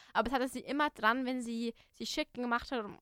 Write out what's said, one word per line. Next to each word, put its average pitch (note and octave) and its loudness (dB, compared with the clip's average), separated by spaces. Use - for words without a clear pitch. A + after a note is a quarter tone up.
Aber A3 4
es B3+ 0
hatte C4 4
sie B3 -8
immer D4 2
dran, A#3 2
wenn B3+ -2
sie A#3 -2
sich A3+ -6
schick - -2
gemacht A#3+ -2
hat A#3 -2
und, A2+ -12